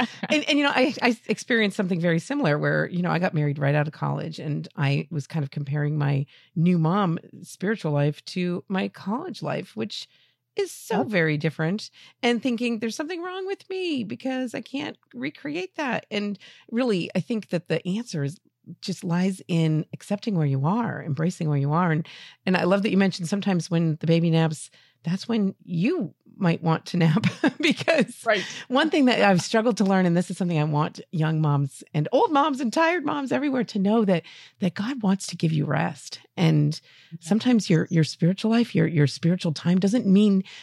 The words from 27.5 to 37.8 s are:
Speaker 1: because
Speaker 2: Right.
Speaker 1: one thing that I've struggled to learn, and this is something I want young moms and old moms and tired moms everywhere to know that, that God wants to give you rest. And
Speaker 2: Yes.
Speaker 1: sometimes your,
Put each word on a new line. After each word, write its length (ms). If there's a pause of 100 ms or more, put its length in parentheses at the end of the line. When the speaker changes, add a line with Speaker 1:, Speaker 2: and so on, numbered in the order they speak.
Speaker 1:
because 640
Speaker 2:
Right. 200 (240)
Speaker 1:
one 200
thing 180
that 140
I've 220
struggled 360
to 60
learn, 220
and 100
this 140
is 80
something 200
I 60
want 360 (100)
young 300
moms 420 (100)
and 200
old 200
moms 280
and 120
tired 320
moms 280
everywhere 320
to 140
know 260
that, 180 (380)
that 140
God 280
wants 260
to 80
give 160
you 120
rest. 560 (160)
And 440 (320)
Speaker 2:
Yes. 160
Speaker 1:
sometimes 400
your, 220